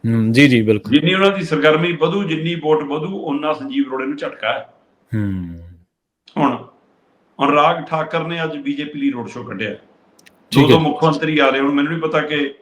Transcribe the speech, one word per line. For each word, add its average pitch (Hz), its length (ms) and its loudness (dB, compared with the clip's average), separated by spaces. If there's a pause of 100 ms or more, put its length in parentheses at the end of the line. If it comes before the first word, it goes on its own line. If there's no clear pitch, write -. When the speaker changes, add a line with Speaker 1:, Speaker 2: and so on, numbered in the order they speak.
(140)
Speaker 1:
ਹੂੰ, 113 180 0
ਜੀ, 139 160 8
ਜੀ, 123 140 6
ਬਿਲਕੁਲ। 107 320 2
Speaker 2:
ਜਿੰਨੀ 156 200 4
ਉਹਨਾਂ 196 180 4
ਦੀ 190 120 -4
ਸਰਗਰਮੀ 156 480 2
ਵਧੂ, 170 320 -2
ਜਿੰਨੀ 160 320 -4
ਵੋਟ 151 280 0
ਵਧੂ, 151 360 -6
ਉਨਾ 151 340 -4
ਸੰਜੀਵ 139 360 -4
ਅਰੋੜਾ 131 160 -6
ਨੂੰ 143 120 -6
ਝਟਕਾ 113 360 -6
ਹੈ। - 200 -10 (420)
Speaker 1:
ਹੂੰ। 92 440 -4 (760)
Speaker 2:
ਹੁਣ 131 300 -2 (760)
ਅਨੁਰਾਗ 147 400 2
ਠਾਕਰ 160 400 -4
ਨੇ 165 200 -6
ਅੱਜ 151 140 -6
ਬੀਜੇਪੀ 143 420 -8
ਲਈ 139 120 0
ਰੋਡ 120 160 -8
ਸ਼ੋਅ 113 200 -12
ਕੱਢਿਆ। 104 260 -8 (760)
Speaker 1:
ਠੀਕ 139 120 6
Speaker 2:
ਦੋ 147 40 4
ਦੋ 160 100 8
Speaker 1:
ਹੈ। 160 60 4
Speaker 2:
ਮੁੱਖ 147 200 0
ਮੰਤਰੀ 156 360 0
ਆ 139 100 4
ਰਹੇ। 131 100 0
ਹੁਣ 143 120 0
ਮੈਨੂੰ 143 200 0
ਨਹੀਂ 165 100 -4
ਪਤਾ 156 200 0
ਕਿ 147 400 -4